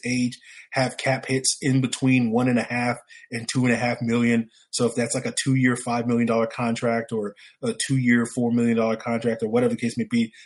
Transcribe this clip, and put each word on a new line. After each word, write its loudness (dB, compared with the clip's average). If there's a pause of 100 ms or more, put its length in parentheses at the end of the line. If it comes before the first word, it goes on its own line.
age, -2 (360)
have -2
cap -2
hits -2
in 2
between 2
one 2
and 2
a 0
half -2 (340)
and -8
two 0
and 4
a 2
half -2
million. 2 (220)
So 0
if 0
that's, -2
like, -4
a -6
two-year, 2
five -4
million 2
dollar 2
contract -2
or -4 (300)
a -2 (140)
two-year, 4 (100)
four 0
million 2
dollar 2
contract -2
or -2
whatever 2
the -4
case -4
may -2
be, 0 (120)